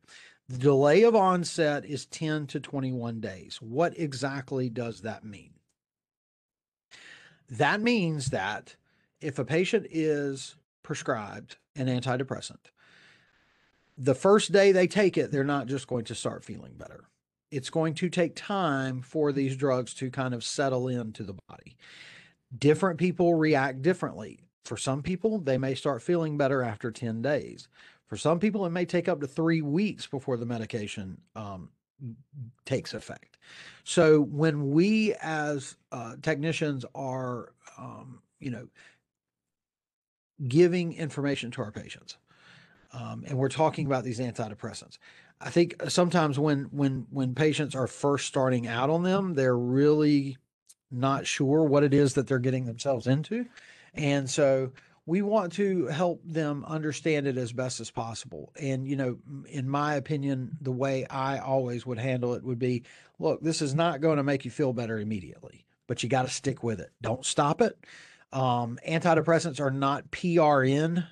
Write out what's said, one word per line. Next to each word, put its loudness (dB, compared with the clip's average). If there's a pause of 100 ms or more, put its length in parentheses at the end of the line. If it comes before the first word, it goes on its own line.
(500)
The -8
delay 6
of 6
onset 2
is -8
ten -4
to -6
twenty-one -4
days. -10
What 0
exactly -4
does -8
that -10
mean? -18 (2000)
That 2
means 2
that -4 (460)
if -6
a -2
patient 0
is -2 (280)
prescribed -6 (220)
an -2
antidepressant, -4 (1300)
the 2
first 4
day 8
they 6
take 2
it, 0
they're 0
not -2
just -6
going -4
to -10
start -6
feeling -16
better. -20 (460)
It's -8
going 0
to -2
take 0
time -2
for 0
these 0
drugs 0
to -6
kind -2
of -6
settle 0
into -6
the -10 (140)
body. -20 (840)
Different 4
people 2
react 2
differently. -2 (240)
For -8
some -4
people, -2
they 0
may -2
start -2
feeling 0
better 2
after -4
ten -6
days. -4 (400)
For -10
some 2
people, 0
it -2
may 0
take 0
up -2
to -6
three 0
weeks -2
before -4
the -6
medication, -6 (180)
um, -12 (960)
takes -4
effect. -14 (460)
So 6
when 0
we 4
as, -4 (160)
uh, -10
technicians -2 (100)
are, -8 (240)
um, -16 (180)
you -8
know, -10 (1800)
giving 4
information -4
to -8
our -6
patients, -16 (760)
um, -10
and -4
we're 2
talking 0
about 0
these -6
antidepressants, -8 (420)
I -10
think 2 (120)
sometimes 2
when, 2
when, -2
when -2
patients 2
are -2
first 0
starting 2
out 0
on 2
them, 0
they're 4
really 4 (540)
not 0
sure 2
what 6
it 4
is 6
that 2
they're 2
getting 0
themselves -4
into. 0 (480)
And 0
so 4 (360)
we 2
want 0
to 2
help -2
them -4
understand -2
it 0
as -4
best -6
as -10
possible. -10
And, -4
you -2
know, -2 (100)
m-, -14
in -6
my 0
opinion, -4
the -4
way -2
I -2
always -2
would -4
handle 0
it -8
would -4
be, 0 (340)
"Look, 0
this 0
is -2
not 2
gonna 2
make 0
you -6
feel 0
better -4
immediately, -8 (220)
but -4
you -2
gotta 2
stick -4
with -2
it. -12 (100)
Don't -4
stop 2
it." 2 (480)
Um, 0 (100)
antidepressants 4
are 2
not -2
P 0
R 6
N 2